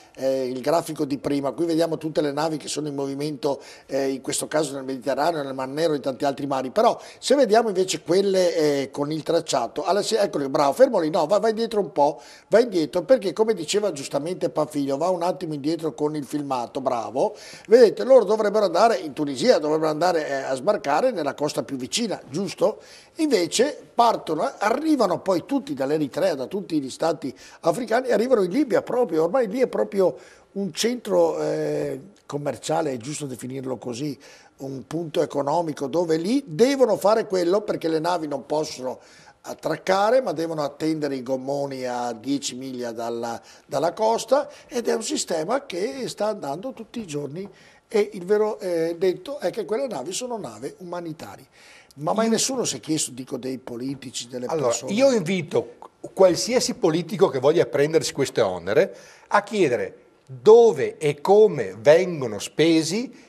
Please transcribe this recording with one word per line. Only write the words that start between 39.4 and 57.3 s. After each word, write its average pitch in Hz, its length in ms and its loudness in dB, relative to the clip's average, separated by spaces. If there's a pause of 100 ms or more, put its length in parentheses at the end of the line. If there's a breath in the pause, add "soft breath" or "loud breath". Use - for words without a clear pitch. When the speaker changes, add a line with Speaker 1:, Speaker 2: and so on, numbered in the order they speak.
Speaker 1:
attraccare, 196 800 2
ma 202 100 -2
devono 160 300 -4
attendere 147 540 -2
i 131 60 -6
gommoni 135 600 -4
a 120 280 -4
dieci 123 420 -4
miglia 123 380 -8
dalla, 117 460 -6 (280 soft breath)
dalla 147 260 0
costa, 226 560 0 (180 loud breath)
ed - 220 -4
è 233 60 2
un 226 80 -2
sistema 220 640 -4
che 226 420 -6
sta 202 200 -4
andando 196 440 -6
tutti 226 280 -14
i 214 60 -10
giorni, 147 400 -8 (480 soft breath)
e 208 200 2
il 180 100 -10
vero, 208 340 0
eh, 170 380 -2
detto 185 420 -2
è 185 120 -4
che 180 160 -6
quelle 226 200 -4
navi 165 260 -8
sono 240 260 -8
navi 127 400 -10
umanitarie. 170 680 -12 (520 soft breath)
Ma 156 180 -2
mai 220 120 2
Speaker 2:
Io 226 40 2
Speaker 1:
nessuno 233 340 0
si 139 120 -4
è 123 40 -12
chiesto, 151 300 -2
dico, 127 260 -10
dei 127 220 -6
politici, 127 680 -10
delle 123 200 -8
Speaker 2:
Allora, 139 220 0
Speaker 1:
persone? 131 240 -2
Speaker 2:
io 269 180 6
invito 175 640 -2 (400)
qualsiasi 190 600 4
politico 170 540 2
che 135 100 -4